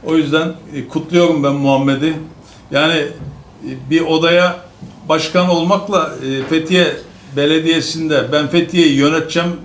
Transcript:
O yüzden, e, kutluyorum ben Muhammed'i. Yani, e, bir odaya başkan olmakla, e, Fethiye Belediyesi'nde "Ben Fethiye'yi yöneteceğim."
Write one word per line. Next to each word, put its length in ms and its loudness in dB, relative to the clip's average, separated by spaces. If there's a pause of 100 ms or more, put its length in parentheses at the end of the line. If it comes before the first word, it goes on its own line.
O 100 0
yüzden, 380 0 (220)
e, 120 -8
kutluyorum 560 0
ben 100 2
Muhammed'i. 600 2 (580)
Yani, 220 2
e, 160 -2 (800)
bir 120 4
odaya 580 2 (500)
başkan 400 0
olmakla, 680 0 (120)
e, 220 -2
Fethiye 380 2 (480)
Belediyesi'nde 960 0
"Ben 160 0
Fethiye'yi 480 2
yöneteceğim." 540 0 (160)